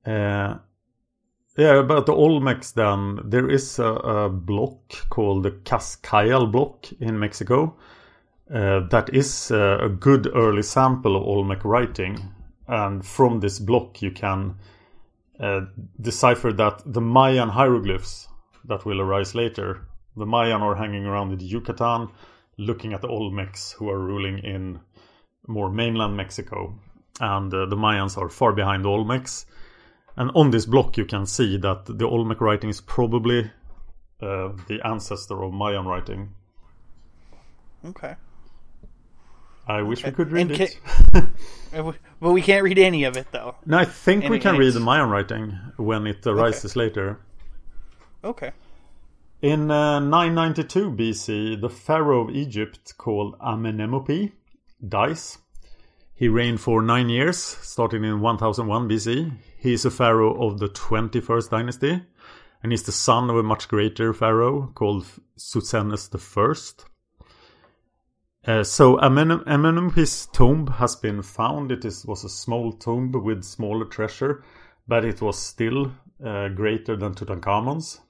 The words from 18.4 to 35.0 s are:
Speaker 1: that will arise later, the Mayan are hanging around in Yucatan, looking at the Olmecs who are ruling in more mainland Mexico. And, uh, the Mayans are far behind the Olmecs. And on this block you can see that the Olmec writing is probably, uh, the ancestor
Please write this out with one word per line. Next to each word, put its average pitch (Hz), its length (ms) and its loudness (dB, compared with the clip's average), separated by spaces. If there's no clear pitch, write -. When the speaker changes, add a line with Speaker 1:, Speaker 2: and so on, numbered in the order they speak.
Speaker 1:
that 107 200 -8
will 98 160 -4
arise 98 320 -2
later, 110 540 -6
the 107 100 -8
Mayan 113 360 0
are 104 140 0
hanging 101 300 -6
around 101 280 -4
in 92 60 -8
Yucatan, 117 720 -4
looking 110 360 -8
at 98 80 -8
the 127 60 -10
Olmecs 101 680 -8
who 107 160 -8
are 98 100 -4
ruling 98 400 -6
in 95 400 -10
more 104 220 -4
mainland 110 460 -2
Mexico. 98 640 -10
And, 98 340 -4
uh, 95 120 -2
the 101 100 -4
Mayans 101 420 0
are 90 120 -6
far 117 240 0
behind 98 320 -2
the 101 40 0
Olmecs. 113 560 -4
And 127 200 -4
on 151 160 8
this 110 160 0
block 127 300 2
you 107 80 -2
can 98 200 -4
see 101 320 -2
that 95 280 -4
the 113 200 -6
Olmec 117 340 -2
writing 107 300 0
is 104 120 -8
probably, 120 720 0
uh, 95 280 -6
the 107 180 -8
ancestor 101 560 -8